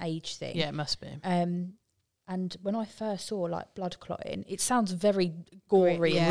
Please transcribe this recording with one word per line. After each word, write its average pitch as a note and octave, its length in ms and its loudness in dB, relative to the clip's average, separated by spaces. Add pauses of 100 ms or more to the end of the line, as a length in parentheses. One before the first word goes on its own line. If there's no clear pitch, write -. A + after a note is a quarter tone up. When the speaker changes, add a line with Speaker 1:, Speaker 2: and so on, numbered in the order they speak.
Speaker 1:
age D#3+ 340 -6
thing. C#3 200 -8
Speaker 2:
Yeah, D#3 140 0
it C#3+ 40 -8
must D3+ 260 -4
be. C#3+ 60 -12 (160)
Speaker 1:
Um, F3 520 0 (520)
and F#3 360 -6
when G3+ 120 0
I A3+ 100 -2
first G#3+ 420 -6
saw, G3+ 160 -4
like, E3+ 340 -4
blood F3+ 240 -6
clotting, - 480 -8
it F#3+ 120 -8
sounds A#3 300 2
very F#3 380 2 (400)
Speaker 3:
Grim, F3+ 300 6
Speaker 1:
gory E3 200 4
and E3 120 6